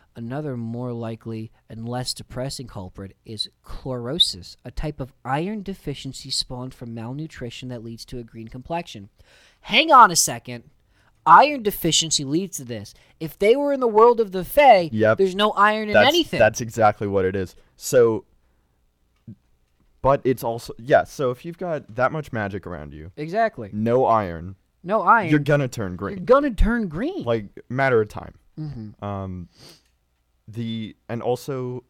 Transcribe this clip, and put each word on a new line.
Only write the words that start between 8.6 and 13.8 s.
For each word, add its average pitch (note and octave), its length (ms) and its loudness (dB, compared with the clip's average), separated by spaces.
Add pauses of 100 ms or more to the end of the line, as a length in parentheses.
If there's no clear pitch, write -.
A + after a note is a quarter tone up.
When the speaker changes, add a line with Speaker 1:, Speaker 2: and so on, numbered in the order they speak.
Speaker 1:
Hang D4 320 2
on A#3 180 10
a D#3+ 60 -2
second. A#2+ 480 -4 (640)
Iron B3 360 8
deficiency D#3+ 640 -2
leads E3+ 320 -4
to C3+ 80 -12
this. A2+ 280 -12 (280)
If D#3+ 180 -10
they G#3+ 180 6
were C#4+ 180 0
in C4+ 60 -2